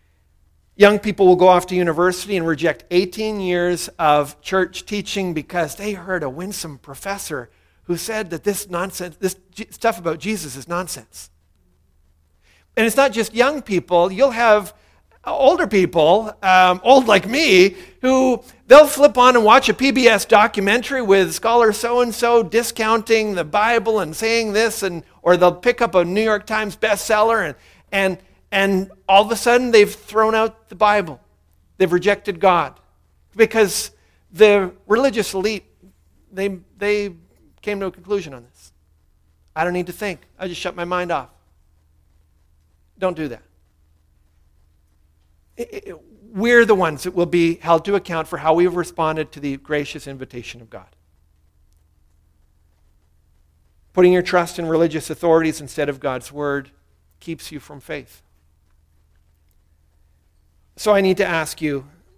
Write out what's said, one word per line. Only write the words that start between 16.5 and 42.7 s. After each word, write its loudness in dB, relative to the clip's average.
old 6
like 2
me, 4
who 2
they'll 10
flip 4
on 6
and 4
watch 6
a 2
P 0
B 4
S 2
documentary 2
with 2
scholar 2
so-and-so 0
discounting -2
the -4
Bible 0
and -6
saying -4
this, -2
and, -6
or 4
they'll 4
pick -2
up -2
a 2
New -2
York -2
Times -6
bestseller, 0
and, -8
and, -2
and 0
all 6
of -4
a -4
sudden 0
they've 6
thrown -2
out -4
the -20
Bible. 0
They've 0
rejected -2
God 0
because 0
the 4
religious 0
elite, -4
they, -8
they -4
came -6
to -6
a -6
conclusion -8
on -20
this. -20
I 0
don't -2
need -4
to -14
think. -10
I -10
just -12
shut -10
my -8
mind -4
off. -6